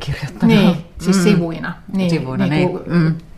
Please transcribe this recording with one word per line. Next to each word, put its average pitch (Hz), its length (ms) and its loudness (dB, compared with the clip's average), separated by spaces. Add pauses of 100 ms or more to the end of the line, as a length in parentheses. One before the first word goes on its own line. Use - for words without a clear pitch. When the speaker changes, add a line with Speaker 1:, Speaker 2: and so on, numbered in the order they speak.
Speaker 1:
kirjoittanut. 214 560 0
Speaker 2:
Niin, 175 300 2 (140)
siis 185 160 2
Speaker 1:
Mm. 185 60 0
Speaker 2:
sivuina. 170 520 0 (180)
Niin, 185 180 -2
Speaker 1:
Sivuina, 131 360 -2
niin. 156 220 0
Speaker 2:
kuin 180 180 -6
Speaker 1:
Mm. 160 280 0 (240)